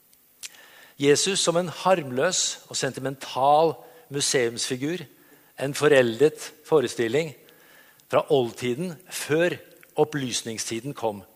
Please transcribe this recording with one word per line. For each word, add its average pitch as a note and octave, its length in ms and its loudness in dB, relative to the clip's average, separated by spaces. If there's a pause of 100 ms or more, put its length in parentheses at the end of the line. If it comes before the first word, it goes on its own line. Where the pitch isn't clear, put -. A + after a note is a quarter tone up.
(1000)
Jesus C#3+ 400 2
som E3+ 200 0
en F3+ 120 -2
harmløs D#3+ 960 0
og B2 120 -8
sentimental C#3 960 0 (360)
museumsfigur, C3+ 920 -2 (560)
en C#3 160 -4
foreldet C#3 760 4 (160)
forestilling C3 680 0 (760)
fra D#3 240 2
oldtiden B2+ 600 -2 (180)
før D#3+ 440 -2 (440)
opplysningstiden B2 960 -4
kom G2+ 240 -6 (140)